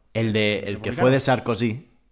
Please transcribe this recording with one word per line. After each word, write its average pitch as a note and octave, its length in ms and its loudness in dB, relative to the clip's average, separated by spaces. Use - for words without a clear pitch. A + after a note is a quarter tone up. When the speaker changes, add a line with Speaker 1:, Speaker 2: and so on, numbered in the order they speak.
Speaker 1:
El A2+ 180 -2
de, G#2 280 2
el - 40 -8
que G2+ 260 -6
Speaker 2:
¿Republicano? B2 120 -4
Speaker 1:
fue B2+ 80 6
de C3+ 100 4
Sarkozy. A#2+ 680 -2